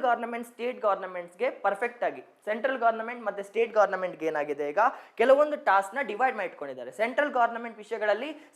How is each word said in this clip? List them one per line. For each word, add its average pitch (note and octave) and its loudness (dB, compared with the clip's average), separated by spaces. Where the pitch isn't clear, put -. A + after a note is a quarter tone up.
government, A#3 0
state A#3+ -6
governments-ಗೆ F#3 -2
ಪರ್ಫೆಕ್ಟ್ - -2
ಆಗಿ, C#3+ -2
ಸೆಂಟ್ರಲ್ A#3+ -2
ಗವರ್ನಮೆಂಟ್ A3+ 0
ಮತ್ತೆ G3+ -4
ಸ್ಟೇಟ್ G#3+ -2
ಗವರ್ನಮೆಂಟ್‌ಗೆ F#3 2
ಏನಾಗಿದೆ, D3 -2
ಈಗ D3 -2
ಕೆಲವೊಂದು C#4+ 6
ಟಾಸ್ಕ್ನ G3 2
ಡಿವೈಡ್ A3 0
ಮಾಡಿ F#3 -4
ಇಟ್ಕೊಂಡಿದ್ದಾರೆ. B2+ -10
ಸೆಂಟ್ರಲ್ A#3 0
ಗವರ್ನಮೆಂಟ್ A#3 0
ವಿಷಯಗಳಲ್ಲಿ G#3+ -4